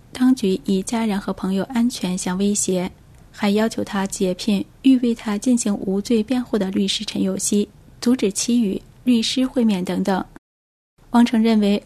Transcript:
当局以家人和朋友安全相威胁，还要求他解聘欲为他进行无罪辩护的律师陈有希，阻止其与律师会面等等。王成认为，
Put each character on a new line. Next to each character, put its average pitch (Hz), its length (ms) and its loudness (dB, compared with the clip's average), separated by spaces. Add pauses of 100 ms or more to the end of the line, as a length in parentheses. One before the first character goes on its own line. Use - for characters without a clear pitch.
(120)
当 254 220 2
局 190 300 0
以 190 180 0
家 226 240 -4
人 202 140 -2
和 196 140 -6
朋 190 220 -2
友 190 100 0
安 240 240 0
全 180 260 -4
相 185 220 -4
威 202 160 0
胁， 185 360 -2 (420)
还 - 180 -2
要 214 180 2
求 208 160 -6
他 196 220 -4
解 190 300 -2
聘 196 280 0 (200)
欲 269 160 8
为 240 140 0
他 208 240 -4
进 247 200 2
行 208 180 -2
无 196 240 -2
罪 220 240 0
辩 247 200 -2
护 233 140 -4
的 190 120 -2
律 202 180 0
师 - 160 -4
陈 - 180 -6
有 190 140 -2
希， 208 320 0 (320)
阻 240 160 2
止 208 160 0
其 240 300 0
与 196 180 -2 (240)
律 240 180 4
师 254 240 0
会 254 200 0
面 190 180 2
等 185 200 -2
等。 190 200 0 (840)
王 240 160 6
成 226 160 2
认 220 180 4
为， 202 260 2